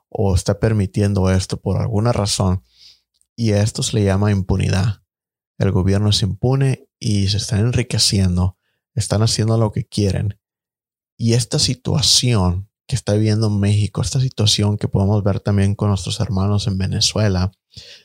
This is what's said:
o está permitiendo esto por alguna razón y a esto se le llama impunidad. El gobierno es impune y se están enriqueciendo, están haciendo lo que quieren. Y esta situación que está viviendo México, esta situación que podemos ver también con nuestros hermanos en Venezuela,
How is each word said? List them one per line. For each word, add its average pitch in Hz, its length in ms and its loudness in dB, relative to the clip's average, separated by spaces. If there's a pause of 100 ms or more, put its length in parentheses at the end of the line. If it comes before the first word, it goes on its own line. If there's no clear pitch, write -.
(100)
o 98 240 0
está 98 260 0
permitiendo 101 680 0
esto 92 320 0
por 95 160 -2
alguna 104 340 0
razón 98 500 0 (720)
y 113 180 0
a 101 100 4
esto 113 200 -2
se - 140 -4
le 104 80 2
llama 101 280 2
impunidad. 98 680 0 (540)
El 98 160 0
gobierno 98 380 2
es 101 100 0
impune 127 800 -2
y 101 300 0
se 101 100 -2
están 98 220 -2
enriqueciendo, 98 1000 0 (360)
están 104 280 0
haciendo 110 340 0
lo 113 160 0
que - 160 -6
quieren. 101 500 -4 (800)
Y 113 160 0
esta 120 260 0
situación 104 1080 0 (180)
que - 80 -4
está 104 200 -2
viviendo 107 340 2
México, 104 540 0
esta - 180 -4
situación 104 560 0
que - 120 -4
podemos 98 360 0
ver 98 160 0
también 101 340 0
con 104 140 -2
nuestros 101 320 -4
hermanos 98 460 -2
en 95 100 -2
Venezuela, 95 720 0 (540)